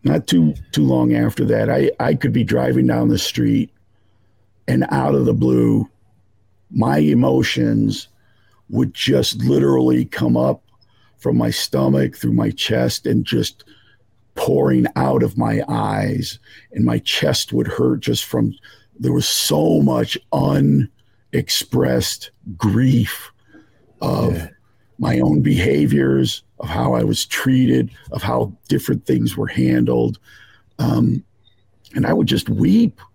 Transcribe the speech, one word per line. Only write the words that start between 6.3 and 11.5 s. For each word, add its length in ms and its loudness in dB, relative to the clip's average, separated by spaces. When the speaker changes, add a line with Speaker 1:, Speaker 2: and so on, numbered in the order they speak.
Speaker 1:
my 280 0
emotions 1080 0
would 240 -2
just 500 -2
literally 640 2
come 320 -2
up 240 -2
from 200 -2
my 120 0
stomach, 680 0